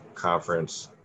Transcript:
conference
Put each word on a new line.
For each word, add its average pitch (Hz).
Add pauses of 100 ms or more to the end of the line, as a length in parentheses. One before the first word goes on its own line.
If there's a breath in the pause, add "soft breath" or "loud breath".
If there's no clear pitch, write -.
(140)
conference 85 (160)